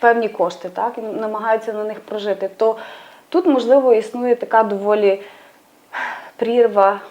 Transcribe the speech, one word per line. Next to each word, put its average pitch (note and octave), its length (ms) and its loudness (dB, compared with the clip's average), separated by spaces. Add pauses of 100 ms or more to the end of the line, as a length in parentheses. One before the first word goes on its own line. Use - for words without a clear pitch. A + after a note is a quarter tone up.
певні A#3 280 4
кошти, F3+ 400 -4
так, G3+ 300 -6
і A3 220 -8
намагаються A3 520 -2
на G#3+ 120 -6
них G#3+ 160 -8
прожити, G3 560 -6
то A3 200 2 (520)
тут, F4+ 180 0
можливо, C4 480 4
існує A#3+ 400 -2
така A#3 280 0
доволі G3+ 580 0 (1160)
прірва, G#3 640 2 (100)